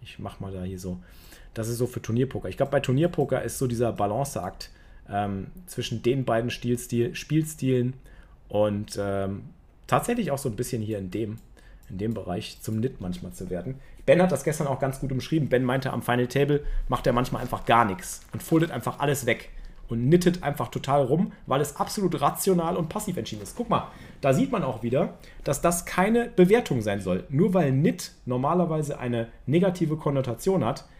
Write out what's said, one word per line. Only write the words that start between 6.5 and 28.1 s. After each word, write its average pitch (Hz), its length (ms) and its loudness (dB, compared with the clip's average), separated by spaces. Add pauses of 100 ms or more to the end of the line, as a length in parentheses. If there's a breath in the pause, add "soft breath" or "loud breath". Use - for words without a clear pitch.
Stilstil-, 120 640 -2
Spielstilen 131 800 0 (520 soft breath)
und, 104 540 0
ähm, 98 480 -4 (380)
tatsächlich 196 420 0
auch 139 80 -2
so 135 120 -4
ein 107 60 -6
bisschen 120 280 -4
hier 107 160 -4
in 95 100 -6
dem, 107 280 -4 (520 soft breath)
in 95 80 -10
dem 110 160 -2
Bereich - 480 -8
zum 110 180 -4
Nit 131 220 -4
manchmal 90 300 -8
zu 90 180 -10
werden. 90 300 -6 (260 loud breath)
Ben 165 160 8
hat 180 100 4
das - 120 0
gestern 151 240 0
auch 135 120 -2
ganz 131 200 -2
gut 135 120 -4
umschrieben. 156 380 0
Ben 127 140 4
meinte, 131 280 0
am 117 120 -4
Final 123 240 2
Table 143 360 2 (260 loud breath)
macht 131 180 0
er 123 60 6
manchmal 123 280 0
einfach - 240 -6
gar 117 200 8
nichts - 360 -6 (120)
und 117 100 -8
foldet 165 260 4
einfach 123 300 -4
alles 139 260 0
weg - 240 0 (380 soft breath)
und 117 200 0
nittet 175 360 6
einfach 135 240 -2
total 139 360 2
rum, 160 280 0 (160 loud breath)
weil 139 140 2
es - 160 -4
absolut 185 440 -2
rational 175 540 2
und 165 140 -2
passiv 196 280 -6
entschieden 107 240 -8
ist. - 140 -12
Guck 233 140 -4
mal, 151 200 0 (320 loud breath)
da 135 120 4
sieht 254 180 2
man 196 120 0
auch 120 200 -4
wieder, 135 340 0 (260 loud breath)
dass - 180 -2
das 175 240 2
keine 233 440 2
Bewertung 180 520 4
sein 101 200 -2
soll. 92 280 0
Nur 180 260 4
weil 151 160 4
Nit 147 400 2 (140)